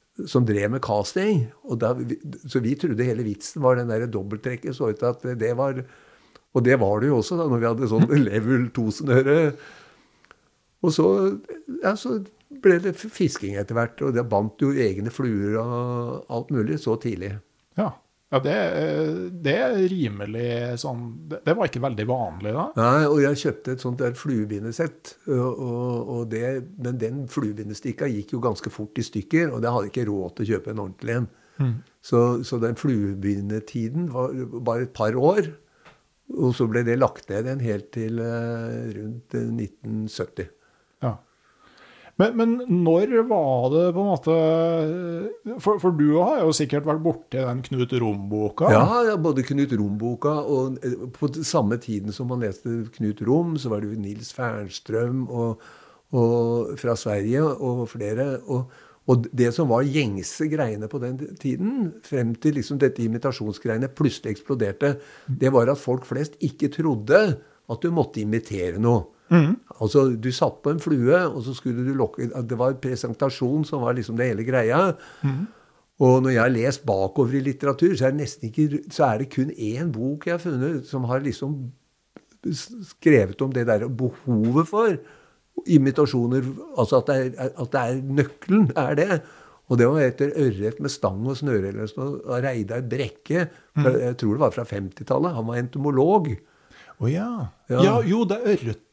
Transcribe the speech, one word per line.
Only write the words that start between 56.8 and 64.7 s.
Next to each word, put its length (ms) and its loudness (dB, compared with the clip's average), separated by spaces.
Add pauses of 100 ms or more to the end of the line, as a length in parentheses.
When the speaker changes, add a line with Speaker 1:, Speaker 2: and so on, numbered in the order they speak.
Speaker 1:
Sverige 480 0
og 440 -2
flere, 540 -4
og 280 -4 (380)
og 240 4
det 220 4
som 140 2
var 160 4
gjengse 680 -2
greiene 380 -2
på 120 -6
den 180 -6 (200)
tiden, 540 -2 (100)
frem 320 -2
til 200 0
liksom 240 -4
dette 260 2
imitasjonsgreiene 920 -2
plutselig 400 0
eksploderte, 640 -2 (320)